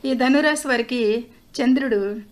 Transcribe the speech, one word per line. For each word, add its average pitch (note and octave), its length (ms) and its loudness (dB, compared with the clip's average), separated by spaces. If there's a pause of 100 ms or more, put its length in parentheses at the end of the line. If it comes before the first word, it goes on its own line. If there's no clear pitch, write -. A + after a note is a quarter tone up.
ఈ C4 80 0
ధను B3+ 260 2
రాశి D4+ 280 0
వారికి A#3 580 0 (360)
చంద్రుడు A#3 600 0 (100)